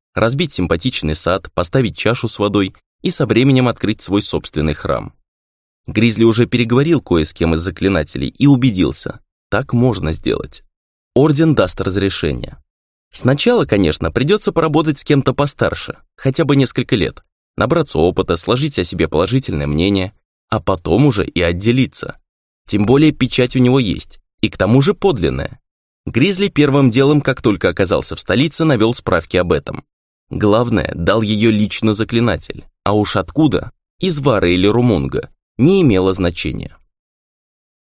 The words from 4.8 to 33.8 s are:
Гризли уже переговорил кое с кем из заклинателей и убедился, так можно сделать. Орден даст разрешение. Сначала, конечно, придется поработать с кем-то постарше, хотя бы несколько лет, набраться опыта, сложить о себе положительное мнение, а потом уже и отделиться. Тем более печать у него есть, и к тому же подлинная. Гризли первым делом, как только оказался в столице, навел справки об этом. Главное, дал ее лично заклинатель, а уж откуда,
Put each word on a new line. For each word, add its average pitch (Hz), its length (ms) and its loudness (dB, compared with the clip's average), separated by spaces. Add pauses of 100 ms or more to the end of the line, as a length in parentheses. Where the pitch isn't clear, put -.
Гризли 110 400 2
уже 113 200 4
переговорил 123 540 0
кое 82 240 0
с 78 80 -2
кем 82 220 0
из 82 80 0
заклинателей 87 680 -2
и - 200 0
убедился, 120 760 0 (280)
так 110 220 -4
можно 117 400 0
сделать. - 520 -6 (520)
Орден 151 400 4
даст 95 240 0
разрешение. 92 800 -4 (520)
Сначала, 160 560 0
конечно, 87 460 0
придется 175 400 0
поработать 156 480 0
с - 40 -2
кем-то 135 300 2
постарше, - 640 -4 (180)
хотя 135 280 -2
бы 139 120 0
несколько 131 400 0
лет, 85 280 -4 (320)
набраться 143 440 0
опыта, 87 360 0
сложить 131 440 -2
о - 40 2
себе 85 240 -2
положительное 90 580 -2
мнение, 92 480 0 (360)
а 110 100 -2
потом 95 460 2
уже 123 200 0
и - 160 -4
отделиться. 98 800 -2 (480)
Тем 104 180 0
более 147 280 4
печать 127 420 -2
у 135 40 2
него 127 200 4
есть, - 400 -4 (220)
и 110 80 2
к - 80 -16
тому 110 240 4
же 170 120 2
подлинная. 85 680 -2 (440)
Гризли 190 440 0
первым 139 400 2
делом, 139 320 2
как - 200 -2
только 98 280 0
оказался 87 460 -2
в - 40 -6
столице, 151 460 0
навел 120 280 2
справки - 440 -2
об 90 160 0
этом. - 320 -6 (440)
Главное, 110 640 0
дал 90 280 0
ее 110 280 2
лично 107 440 0
заклинатель, 113 720 -2 (180)
а 98 80 0
уж 104 240 0
откуда, 104 560 0 (280)